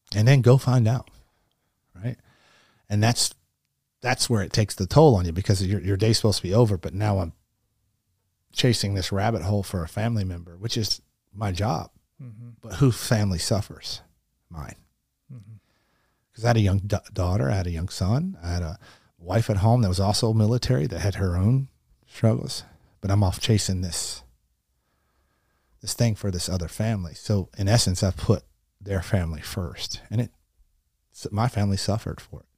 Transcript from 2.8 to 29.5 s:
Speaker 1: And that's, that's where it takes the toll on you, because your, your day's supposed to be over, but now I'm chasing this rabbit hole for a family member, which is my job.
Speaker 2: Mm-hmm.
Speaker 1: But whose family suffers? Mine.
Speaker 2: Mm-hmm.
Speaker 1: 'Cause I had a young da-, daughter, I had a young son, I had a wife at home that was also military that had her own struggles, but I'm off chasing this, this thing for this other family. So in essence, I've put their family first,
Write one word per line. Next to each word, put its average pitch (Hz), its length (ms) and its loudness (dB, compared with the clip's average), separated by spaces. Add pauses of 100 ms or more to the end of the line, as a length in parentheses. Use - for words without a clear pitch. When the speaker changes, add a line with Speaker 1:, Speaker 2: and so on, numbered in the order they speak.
Speaker 1:
And 107 120 0
that's, - 320 0 (680)
that's - 280 -2
where 107 140 2
it - 100 -8
takes 107 220 2
the 95 100 -2
toll 143 300 6
on 90 100 2
you, 82 60 -2
because 95 340 0
your, 98 160 0
your 95 160 0
day's 110 200 2
supposed 107 200 2
to - 60 -10
be 90 100 -4
over, 107 240 4
but - 160 -10
now 101 260 0
I'm 85 140 -4 (1200)
chasing 110 440 0
this 92 160 -4
rabbit 101 320 -2
hole 101 200 0
for 90 200 -6
a 80 40 -10
family 107 360 -4
member, 87 340 -10
which 110 200 -6
is - 240 -4 (320)
my 98 180 -4
job. 107 380 -4 (320)
Speaker 2:
Mm-hmm. 120 280 -18 (120)
Speaker 1:
But 107 140 -16
whose 127 220 4
family 101 420 0
suffers? - 640 -4 (480)
Mine. 76 260 -14 (580)
Speaker 2:
Mm-hmm. 113 220 -20 (800)
Speaker 1:
'Cause 110 120 -16
I 120 40 4
had 117 80 4
a 110 40 6
young 98 180 4
da-, 101 200 -2 (140)
daughter, 98 360 0
I 110 60 0
had 92 120 -2
a 87 40 -6
young 82 180 -4
son, 143 540 -2
I 87 80 -8
had 90 100 -2
a 82 160 -6 (400)
wife 95 320 0
at 104 80 2
home 113 240 4
that 98 80 4
was 90 120 0
also 107 320 2
military 120 540 2
that 85 120 -6
had 95 160 0
her 92 220 0
own 127 320 2 (380)
struggles, - 560 -2 (380)
but 101 80 -4
I'm 101 140 4
off 92 160 0
chasing 98 420 0
this, - 400 -8 (1600)
this - 120 -8
thing 117 220 2
for 101 160 -4
this 87 180 -4
other 85 180 -4
family. 101 460 -4
So 98 440 -2
in 98 100 -2
essence, 104 360 2
I've 95 140 0
put - 260 0 (380)
their 98 200 -4
family 82 400 -4
first, - 680 -10